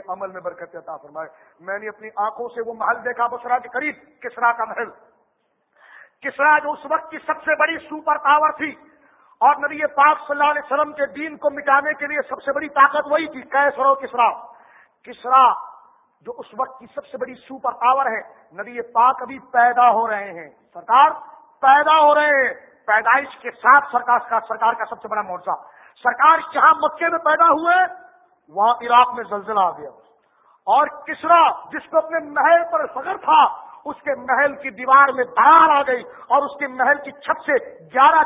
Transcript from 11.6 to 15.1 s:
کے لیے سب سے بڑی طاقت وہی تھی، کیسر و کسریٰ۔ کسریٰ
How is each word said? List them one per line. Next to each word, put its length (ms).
کے 120
لیے 120
سب 140
سے 100
بڑی 160
طاقت 420
وہی 160
تھی، 160
کیسر 440
و 80
کسریٰ۔ 480
کسریٰ 480